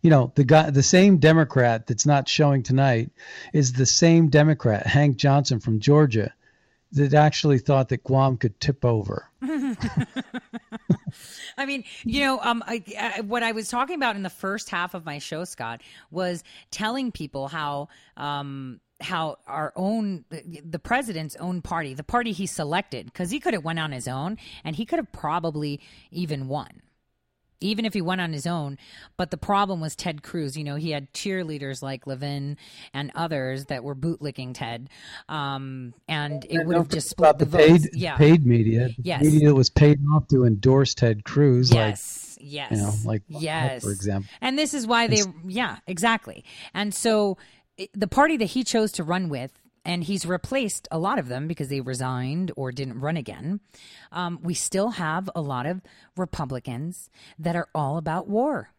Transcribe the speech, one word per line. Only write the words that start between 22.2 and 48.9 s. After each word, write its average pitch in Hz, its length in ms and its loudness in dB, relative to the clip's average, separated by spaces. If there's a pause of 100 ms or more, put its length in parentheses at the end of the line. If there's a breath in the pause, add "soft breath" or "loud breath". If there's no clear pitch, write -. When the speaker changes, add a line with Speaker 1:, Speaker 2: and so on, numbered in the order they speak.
Speaker 2:
he 185 140 -6
selected, 156 680 -6
'cause 175 180 -6
he 285 80 -4
could 339 140 -2
have 170 100 -4
went 165 160 -4
on 156 120 -6
his 127 160 -10
own 147 300 -6 (260 loud breath)
and 156 120 -6
he 165 100 -6
could 339 140 -2
have 247 120 -8
probably 151 680 -4 (320 soft breath)
even 151 380 -6
won, 139 320 -8 (800)
even 214 240 -2
if 214 80 -4
he 202 80 -4
went 185 180 -4
on 165 140 -4
his 143 120 -8
own. 151 320 -4 (380 loud breath)
But 180 160 -6
the 165 60 -8
problem 196 420 -2
was 156 160 -8
Ted 156 260 -8
Cruz. 147 360 -8
You 151 80 -8
know, 143 100 -8
he 156 160 -6
had 143 220 -8
cheerleaders 156 680 -8
like 135 260 -10
Levin 143 500 -8 (360 loud breath)
and 143 220 -8
others 139 520 -6
that 127 180 -8
were 143 100 -8
bootlicking 135 580 -8
Ted. 120 360 -10 (400 loud breath)
Um, 135 640 -8 (160)
and 143 340 -6
it 160 140 -4
Speaker 1:
And 160 100 -2
Speaker 2:
would 170 80 0
have 165 140 0
Speaker 1:
don't - 60 -4
Speaker 2:
just - 200 -6
Speaker 1:
forget 160 140 8
Speaker 2:
split - 0 -
Speaker 1:
about 147 100 4
Speaker 2:
the 156 60 4
Speaker 1:
the 147 60 -4 (180)
Speaker 2:
votes. 165 180 8
Speaker 1:
paid, - 80 -8
Speaker 2:
Yeah. 151 220 -4
Speaker 1:
paid 151 280 8
media. 117 440 4
The 113 120 -10
Speaker 2:
Yes. 147 200 -2
Speaker 1:
media 151 340 8
was 131 140 6
paid 147 300 6 (140)
off 147 140 2
to 131 160 4
endorse 127 500 4
Ted 110 300 0
Cruz, 127 480 4
like, 110 200 4
Speaker 2:
Yes, - 500 -12
yes. 143 300 -10
Speaker 1:
you 110 80 0
know, 101 140 0 (120)
like 110 240 -4
Speaker 2:
Yes. 151 520 -4
Speaker 1:
for 101 100 -4
example. 98 380 -6 (120)
Speaker 2:
And 262 180 -4
this 311 140 -2
is 262 120 -4
why 233 220 0
they, 214 140 2
Speaker 1:
And 196 80 -4
s- 165 60 -16 (120)
Speaker 2:
yeah, 190 300 -6 (100)
exactly. 185 560 -2 (300 loud breath)
And 208 200 -4
so 208 440 0 (420 soft breath)
i-, 190 140 -12
the 202 140 -4
party 302 300 2
that 226 80 0
he 254 200 -2
chose 220 280 0